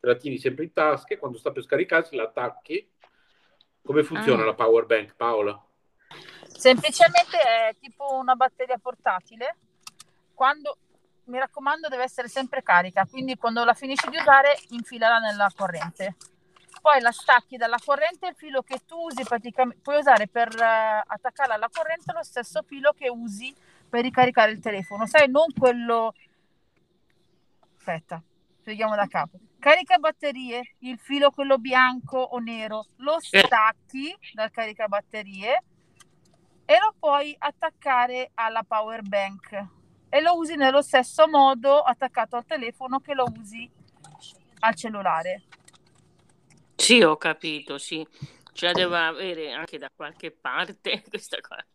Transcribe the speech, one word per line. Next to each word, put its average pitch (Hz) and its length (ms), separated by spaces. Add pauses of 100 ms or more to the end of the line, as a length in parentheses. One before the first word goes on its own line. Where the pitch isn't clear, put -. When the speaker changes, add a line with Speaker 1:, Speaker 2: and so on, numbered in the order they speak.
Speaker 1:
te 123 80
la 120 80
tieni 131 220
sempre 135 260
in 165 80
tasca 151 420
e - 40
quando 123 200
sta - 140
per 120 100
scaricarsi 127 540
la 113 80
attacchi. 123 680 (880)
Come 147 220
funziona 143 400
Speaker 2:
Ah. 110 40
Speaker 1:
la 110 80
power 113 320
bank, 107 280
Paola? 107 500 (840)
Speaker 3:
Semplicemente 330 920
è 226 420
tipo 277 360
una 254 180
batteria 254 420
portatile. 233 800 (760)
Quando, 294 420 (500)
mi 247 120
raccomando, 285 500
deve 254 140
essere 254 240
sempre 262 380
carica, 185 420
quindi 262 300
quando 233 280
la 233 100
finisci 269 360
di 294 60
usare, 285 420 (120)
infilala 233 500
nella 208 360
corrente. 175 600 (680)
Poi 294 180
la 233 120
stacchi 254 440
dalla 233 280
corrente, 311 420
il 359 80
filo 277 280
che 262 240
tu 330 100 (100)
usi 262 160
praticamente, 240 600
puoi 294 180
usare 240 260
per, 233 220 (120)
eh, 220 460
attaccarla 240 480
alla 214 180
corrente 330 400
lo 330 120
stesso - 380
filo 277 320
che 277 140
usi 233 460 (360)
per 240 120
ricaricare 247 500
il 202 80
telefono, 202 460
sai, 285 220
non 294 180 (120)
quello... 233 560 (1600)
Aspetta, 165 460 (380)
spieghiamo 214 340
da 202 120
capo. 170 320 (200)
Carica 359 400
batterie, 262 840
il 247 180
filo 277 320
quello 277 280
bianco 254 600
o 247 200
nero, 220 480 (120)
lo 294 200 (120)
Speaker 2:
Eh. 294 140
Speaker 3:
stacchi 254 720 (160)
dal 214 180
caricabatterie 214 1120 (1040)
e 302 140
lo - 200
puoi 294 400
attaccare 254 960
alla 226 280
power 220 400
bank 196 640 (420)
e 277 140
lo 349 140
usi 330 200
nello 277 260
stesso 285 460
modo 277 540
attaccato 240 540
al 240 100
telefono 262 540
che 294 120
lo 262 140 (100)
usi 226 320 (920)
al 226 160
cellulare. 190 680 (1300)
Speaker 2:
Sì, 233 260
ho 156 140
capito, 156 600
sì. 160 300 (460)
Ce - 140
la 175 60
devo 175 220
avere 160 580
anche 156 260
da 135 160
qualche 151 360
parte 175 720
<laughs> - 80
questa - 300
cosa. - 340